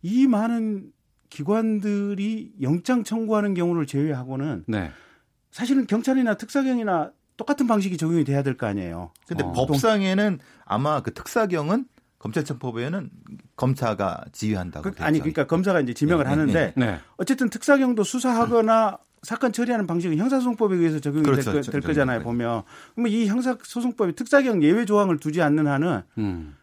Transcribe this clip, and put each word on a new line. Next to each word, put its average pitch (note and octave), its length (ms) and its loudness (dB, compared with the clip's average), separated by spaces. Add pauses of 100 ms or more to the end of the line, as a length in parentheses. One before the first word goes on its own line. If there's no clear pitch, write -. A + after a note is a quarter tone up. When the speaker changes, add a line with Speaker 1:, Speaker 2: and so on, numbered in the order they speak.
Speaker 1:
이 B3 240 4
많은 A3 640 0 (640)
기관들이 G#3 1040 -2
영장 F3 420 0
청구하는 G#3+ 500 0
경우를 F3 340 0
제외하고는 C3 800 -4
Speaker 2:
네. F#2+ 240 -2 (600)
Speaker 1:
사실은 B3+ 360 0
경찰이나 A#3 480 2
특사경이나 A3+ 760 -2 (260)
똑같은 C4+ 300 0
방식이 G3 300 2
적용이 D#3+ 260 2
돼야 C#3 200 0
될 C3+ 140 -2
거 A#2 100 -4
아니에요. F2+ 440 -6 (160)
Speaker 3:
근데 D#3 160 -4
Speaker 2:
어. F2+ 100 -4
Speaker 3:
법상에는 F#3+ 840 2 (260)
아마 C#3 360 0
그 - 120 -6
특사경은 G3 720 -2 (340)
검찰청법에는 C3 920 -6 (460)
검사가 A2 760 -2
지휘한다고 F2+ 580 -4
Speaker 1:
그, - 60 -10
Speaker 3:
돼 - 80 -10
Speaker 1:
아니, D#3 140 2
Speaker 3:
있죠. C3+ 60 -2
Speaker 1:
그러니까 D3+ 240 -2
검사가 F3+ 340 2
이제 B2 120 -4
지명을 D3+ 320 2
Speaker 3:
네, C3 40 -2
네, C#3+ 60 2
Speaker 1:
하는데 D3+ 400 2
Speaker 2:
네. A2 240 0 (180)
Speaker 1:
어쨌든 A3+ 320 0
특사경도 C4 540 2
수사하거나 A3+ 960 2 (260)
사건 A#3+ 280 -2
처리하는 A#3 360 -2
방식은 E3+ 300 0
형사소송법에 A#3 580 0
의해서 E3 240 2
적용이 D3 240 0
Speaker 3:
그렇죠. C#3 280 4
Speaker 1:
될 - 20 -2
거-, - 80 -
될 - 20 -4
Speaker 3:
적용이 - 220 -4
Speaker 1:
거잖아요, C3+ 340 2
Speaker 3:
되는 - 60 -8
Speaker 1:
보면. A#2 380 -2 (320)
그러면 A#3 160 0
이 A3 160 2
형사소송법에 A#3+ 880 -2
특사경 A#3+ 500 2
예외 G3 220 4
조항을 G3 340 2
두지 D#3 220 -2
않는 D3+ 260 2
한은 C#3+ 340 0 (160)
Speaker 2:
음. E2+ 460 -4